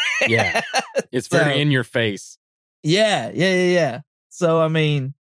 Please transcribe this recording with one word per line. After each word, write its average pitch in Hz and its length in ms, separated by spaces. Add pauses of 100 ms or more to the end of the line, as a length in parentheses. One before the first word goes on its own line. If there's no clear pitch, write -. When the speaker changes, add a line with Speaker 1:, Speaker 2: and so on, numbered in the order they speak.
Speaker 1:
<laughs> - 260
Speaker 2:
Yeah. - 340 (500)
It's - 160
very 139 260
Speaker 1:
So 143 60
Speaker 2:
in 147 120
your 131 120
face. 110 540 (460)
Speaker 1:
Yeah, 170 500
yeah, 185 220
yeah, 180 180
yeah. 143 280 (280)
So, 165 320
I 160 60
mean, 147 460 (120)